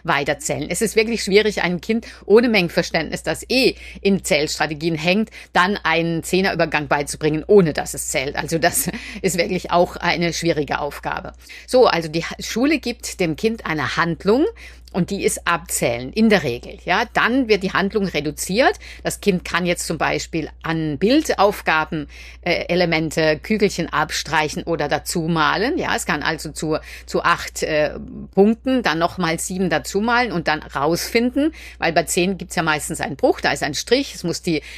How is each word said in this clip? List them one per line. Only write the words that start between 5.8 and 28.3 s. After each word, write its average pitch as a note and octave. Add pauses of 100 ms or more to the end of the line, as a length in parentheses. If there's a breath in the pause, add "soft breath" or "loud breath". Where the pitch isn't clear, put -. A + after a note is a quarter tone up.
Zehnerübergang E3
beizubringen, D3+
ohne F#3
dass -
es -
zählt. C#3+
Also D3
das E3+ (160)
<laughs> -
ist F#3
wirklich -
auch F3
eine E3+
schwierige D3
Aufgabe. D3 (340 loud breath)
So, B3
also E3
die E3
Ha-, -
Schule C#4
gibt -
dem D#3+
Kind A3+
eine D3+
Handlung F#3 (480 loud breath)
und F3+
die G3
ist -
Abzählen, D3+
in A3
der G3+
Regel. B2
Ja, F#3 (100)
dann A3
wird G3+
die G3
Handlung G3
reduziert. F3 (240 loud breath)
Das -
Kind F#3
kann F3
jetzt F3
zum E3+
Beispiel D3 (140)
an D#3
Bildaufgaben, F#3 (340 loud breath)
äh, -
Elemente, D#3+
Kügelchen G3
abstreichen D#3
oder D#3
dazu D3+
malen. E3
Ja, E3
es A#3
kann D#3+
also D#3+
zu, D#3 (280 loud breath)
zu -
acht, -
äh, D3+ (340)